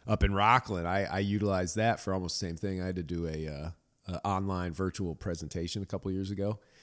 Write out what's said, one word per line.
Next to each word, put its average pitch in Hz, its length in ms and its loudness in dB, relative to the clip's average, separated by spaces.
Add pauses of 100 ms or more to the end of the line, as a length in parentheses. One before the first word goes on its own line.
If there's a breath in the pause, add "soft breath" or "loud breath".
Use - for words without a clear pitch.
up 107 180 2
in 101 100 6
Rockland, 101 540 6
I, 98 160 2
I 92 160 -2
utilized 101 560 0
that 110 240 2
for 95 140 -4
almost 90 260 -2
the 98 60 -4
same 82 100 -4
thing. 95 240 -4
I 90 60 -2
had 92 100 -2
to 90 60 -2
do 82 240 -2
a, 78 220 -4
uh, 76 220 -8 (380)
a 92 180 -4
online 95 460 0
virtual 90 420 -2
presentation 87 680 -4
a 95 40 -8
couple - 240 -6
years 95 200 -2
ago. 101 280 -2 (240 loud breath)